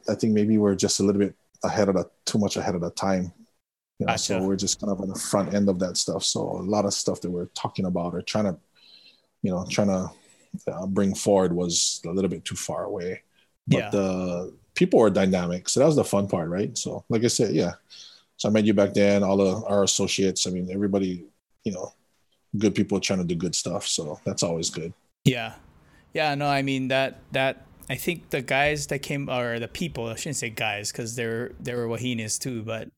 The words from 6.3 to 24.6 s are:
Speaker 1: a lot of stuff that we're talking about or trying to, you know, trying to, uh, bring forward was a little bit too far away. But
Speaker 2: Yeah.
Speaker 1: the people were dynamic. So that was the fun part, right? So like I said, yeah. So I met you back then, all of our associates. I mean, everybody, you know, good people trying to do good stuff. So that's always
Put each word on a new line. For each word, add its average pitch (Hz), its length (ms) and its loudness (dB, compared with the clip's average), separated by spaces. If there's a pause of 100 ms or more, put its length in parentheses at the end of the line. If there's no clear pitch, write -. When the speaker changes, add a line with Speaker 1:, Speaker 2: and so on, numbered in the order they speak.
Speaker 1:
a 92 200 -6
lot 101 240 2
of 98 80 -2
stuff - 260 -2
that 87 100 -6
we're 87 160 -4
talking - 400 -4
about 87 280 -2
or 87 80 -6
trying 107 220 -2
to, 95 120 0 (840)
you 98 80 0
know, 90 180 -4
trying 104 200 2
to, 92 220 0 (600)
uh, 90 140 -8
bring 98 280 0
forward 95 380 4
was 87 540 -2
a 82 40 -6
little 95 200 0
bit 82 140 -8
too 98 120 -8
far - 280 -6
away. 92 380 -6 (460)
But 135 100 6
Speaker 2:
Yeah. 107 120 -4
Speaker 1:
the 92 640 -2 (200)
people 180 260 6
were 107 100 8
dynamic. 92 580 2
So - 120 2
that 139 60 8
was 156 100 6
the 117 80 6
fun 101 240 0
part, 82 200 -2
right? 101 300 -2
So - 300 -6
like 117 160 2
I 120 40 6
said, 113 260 2
yeah. 92 180 2 (640)
So - 120 -2
I 104 40 2
met 110 120 4
you 107 100 4
back 101 200 4
then, 101 280 6
all 98 180 4
of 98 240 2
our 101 180 2
associates. 95 640 0
I 92 40 -4
mean, 90 200 -4
everybody, 95 540 0 (400)
you 107 80 -2
know, 87 200 -10 (640)
good 101 180 4
people 98 260 2
trying 98 200 0
to 90 40 -2
do 87 100 0
good 85 200 -2
stuff. - 320 -4
So 78 380 -4
that's - 180 -2
always 85 280 -2